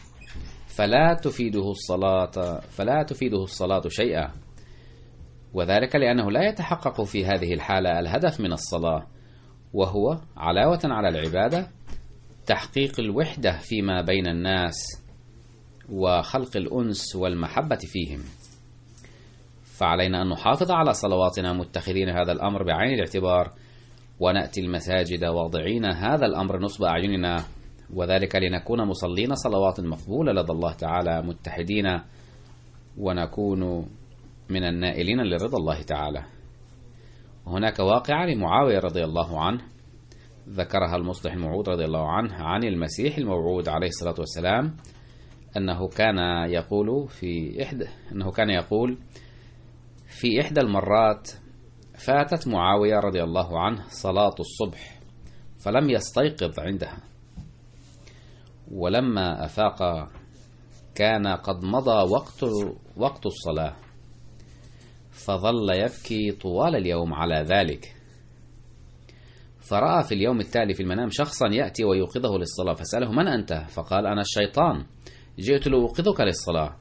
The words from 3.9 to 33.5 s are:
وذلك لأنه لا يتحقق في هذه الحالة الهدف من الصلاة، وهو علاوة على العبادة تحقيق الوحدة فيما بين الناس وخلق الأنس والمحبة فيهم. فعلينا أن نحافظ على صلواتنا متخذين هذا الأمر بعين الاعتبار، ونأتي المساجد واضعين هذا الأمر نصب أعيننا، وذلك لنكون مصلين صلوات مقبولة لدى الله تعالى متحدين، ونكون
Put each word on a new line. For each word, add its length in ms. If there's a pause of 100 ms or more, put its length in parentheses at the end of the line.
وذلك 420
لأنه 360
لا 180
يتحقق 520
في 240
هذه 280
الحالة 460
الهدف 420
من 100
الصلاة، 560 (680)
وهو 440 (200)
علاوة 460
على 240
العبادة 600 (800)
تحقيق 540
الوحدة 580
فيما 440
بين 260
الناس 480 (1120)
وخلق 680
الأنس 580
والمحبة 680
فيهم. 380 (1400)
فعلينا 600
أن 80
نحافظ 420
على 220
صلواتنا 600
متخذين 560
هذا 220
الأمر 320
بعين 300
الاعتبار، 600 (640)
ونأتي 420
المساجد 640
واضعين 600
هذا 400
الأمر 340
نصب 240
أعيننا، 600 (500)
وذلك 420
لنكون 520
مصلين 480
صلوات 460
مقبولة 500
لدى 200
الله 220
تعالى 480
متحدين، 640 (1120)
ونكون 920 (600)